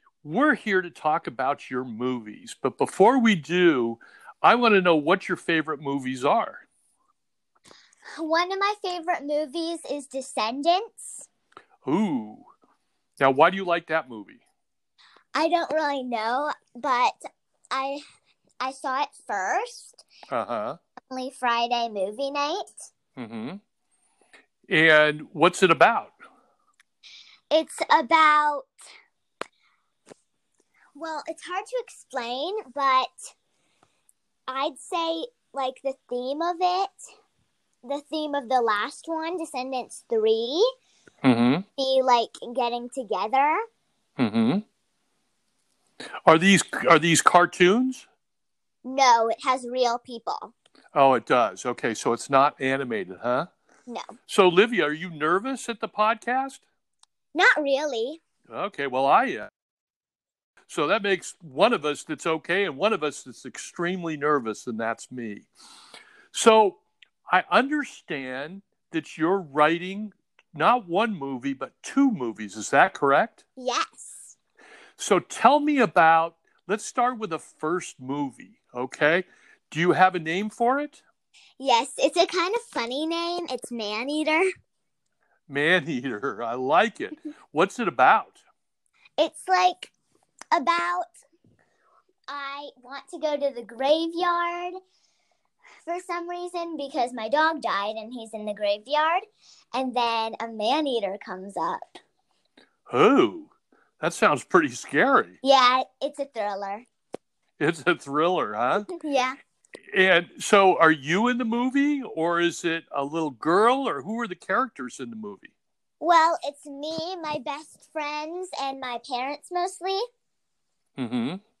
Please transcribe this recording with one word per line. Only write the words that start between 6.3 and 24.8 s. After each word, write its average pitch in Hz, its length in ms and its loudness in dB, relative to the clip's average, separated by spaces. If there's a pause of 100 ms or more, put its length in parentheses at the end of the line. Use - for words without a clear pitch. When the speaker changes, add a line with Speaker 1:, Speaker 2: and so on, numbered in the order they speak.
Speaker 2:
One 330 340 0
of 392 60 -4
my 403 160 0 (100)
favorite 349 400 -4
movies 311 540 -4 (120)
is 285 160 -8
Descendants. 277 1200 -4 (600)
Speaker 1:
Ooh. 139 560 -2 (720)
Now, 135 120 6
why 143 180 6
do 185 80 0
you 196 80 -6
like 175 220 -2
that 156 240 -4
movie? 104 300 -16 (960)
Speaker 2:
I 320 140 2
don't 330 240 0
really 285 300 -2
know, 247 500 -4 (220)
but 247 400 0 (560)
I, 269 300 -6 (600)
I 262 120 -4
saw 269 300 -4
it - 60 -2 (180)
first. 240 760 -6 (260)
Speaker 1:
Uh-huh. 117 460 -4 (340)
Speaker 2:
Only 262 200 -8
Friday 233 580 -2
movie 214 420 -4
night. 294 320 -4 (540)
Speaker 1:
Mm-hmm. 117 400 -10 (1120)
And 151 640 4